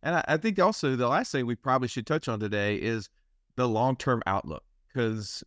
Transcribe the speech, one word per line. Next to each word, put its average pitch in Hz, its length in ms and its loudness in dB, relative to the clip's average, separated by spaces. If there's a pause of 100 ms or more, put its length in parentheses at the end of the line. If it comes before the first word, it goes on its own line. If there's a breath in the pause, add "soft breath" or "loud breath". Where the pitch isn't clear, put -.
And 170 140 -2
I, 160 120 2
I 156 100 2
think 202 200 0
also 175 380 2
the 120 120 2
last 165 240 0
thing 131 140 -2
we 120 100 -2
probably 127 320 0
should 113 200 -6
touch 156 200 0
on 113 120 -2
today 104 380 0
is 113 320 -2 (460)
the 127 120 2
long-term 120 580 0
outlook, - 380 -4 (280)
'cause 110 560 -4